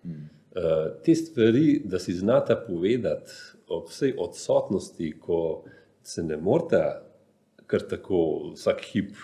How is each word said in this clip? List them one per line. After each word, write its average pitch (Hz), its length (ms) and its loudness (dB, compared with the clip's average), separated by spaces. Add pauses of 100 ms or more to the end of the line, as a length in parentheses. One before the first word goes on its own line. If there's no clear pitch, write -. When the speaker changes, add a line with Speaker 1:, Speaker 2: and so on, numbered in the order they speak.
Speaker 1:
Mhm. 78 220 -12 (280)
Speaker 2:
Eh, 90 100 -4 (380)
te 165 160 4
stvari, 120 640 4
da 90 180 -4
si - 140 -4
znata 110 440 4
povedati 101 760 -2 (340)
ob 85 200 -6
vsej - 300 -2
odsotnosti, 90 1000 -2
ko 82 460 -2 (360)
se - 240 -8
ne 78 140 -4
moreta 90 680 2 (580)
kar - 180 -2
tako - 360 -4 (320)
vsak - 340 -2
hip 101 280 -4 (120)